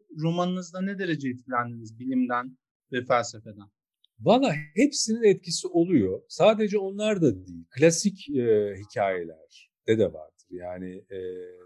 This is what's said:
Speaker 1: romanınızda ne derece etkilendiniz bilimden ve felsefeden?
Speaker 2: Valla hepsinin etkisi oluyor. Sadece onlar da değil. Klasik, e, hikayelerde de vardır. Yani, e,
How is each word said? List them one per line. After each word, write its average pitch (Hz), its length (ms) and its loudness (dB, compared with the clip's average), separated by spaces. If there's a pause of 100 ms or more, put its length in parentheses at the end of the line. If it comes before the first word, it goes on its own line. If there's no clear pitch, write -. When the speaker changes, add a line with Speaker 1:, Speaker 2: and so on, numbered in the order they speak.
(180)
Speaker 1:
romanınızda 180 640 -2
ne 196 180 -6
derece 151 300 -4
etkilendiniz 120 720 -8
bilimden 127 580 -2 (340)
ve 123 140 -4
felsefeden? 113 640 -2 (500)
Speaker 2:
Valla 214 340 4 (220)
hepsinin 233 480 0
etkisi 190 440 2
oluyor. 160 600 2
Sadece 208 500 4
onlar 202 440 -2
da 95 240 2
değil. 85 240 -16
Klasik, 165 600 2
e, 107 500 2
hikayelerde 95 1200 -4
de 131 160 2
vardır. 78 240 -18 (120)
Yani, 90 640 -12
e, 95 80 -10 (460)